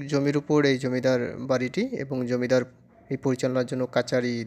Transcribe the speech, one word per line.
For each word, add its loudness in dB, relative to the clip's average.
জমির 2
উপর 2
এই 4
জমিদার 0
বাড়িটি -2
এবং -4
জমিদার 2
এই -2
পরিচালনার 0
জন্য -4
কাচারি, -2